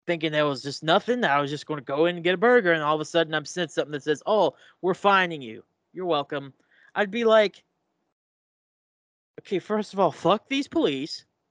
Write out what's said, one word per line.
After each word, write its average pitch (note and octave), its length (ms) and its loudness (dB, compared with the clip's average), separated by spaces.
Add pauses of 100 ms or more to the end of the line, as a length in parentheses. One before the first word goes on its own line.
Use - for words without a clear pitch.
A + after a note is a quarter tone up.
thinking D#3+ 240 -2
that D3+ 120 0
was C#3 200 -2
just C#3 200 -10
nothing, G#3 420 0
I C#3+ 160 2
was C#3+ 100 -4
just D3 140 -8
gonna D3+ 160 -8
go C#3+ 240 0
in F3 100 0
and E3+ 80 -12
get F3+ 100 2
a F#3 40 -2
burger, G#3+ 340 4
and D#3+ 100 0
all D3+ 140 0
of D3+ 60 -4
a D3+ 40 -6
sudden D#3+ 280 0
I'm D#3 120 -2
sent E3+ 260 -6
something D3 200 -4
that D3 120 -8
says, D3 220 -2
"Oh, F#3 300 2 (260)
we're F3+ 120 0
fining F3+ 480 2
you. A2+ 220 -14 (300)
You're F#3 120 -10
welcome." C#3+ 480 -4 (420)
I'd G3 160 -2
be A#3 140 -2
like, A3 360 4 (1800)
"Okay, F#3+ 180 -4
first G#3+ 340 -4
of F#3+ 60 -6
all, F3 120 4
fuck F#3+ 360 0
these C4+ 220 -4
police." D3+ 560 -4 (260)